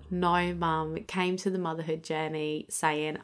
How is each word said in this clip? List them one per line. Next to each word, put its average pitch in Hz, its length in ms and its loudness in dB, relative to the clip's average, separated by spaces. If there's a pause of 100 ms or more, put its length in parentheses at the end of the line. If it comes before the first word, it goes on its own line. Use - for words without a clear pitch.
no 180 440 4
mum 160 540 0
came 185 300 0
to 190 120 -2
the 185 100 0
motherhood 160 420 -2
journey 156 680 -2
saying, 156 540 0